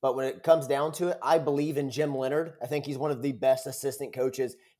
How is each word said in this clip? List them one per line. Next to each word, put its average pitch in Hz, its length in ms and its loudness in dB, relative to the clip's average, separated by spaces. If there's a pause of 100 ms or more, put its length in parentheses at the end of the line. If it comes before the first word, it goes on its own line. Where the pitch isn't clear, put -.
But 131 120 2
when 131 120 0
it - 160 -6
comes 160 240 6
down 143 260 0
to 175 160 -2
it, 175 140 -2
I 160 160 6
believe 147 400 0
in 139 120 0
Jim 143 240 -2
Leonhard. 147 480 -2
I - 40 -6
think 143 180 -2
he's 139 140 -6
one 151 120 0
of 127 120 -4
the 139 100 0
best 131 340 2
assistant 131 460 -6
coaches 127 420 -2 (260)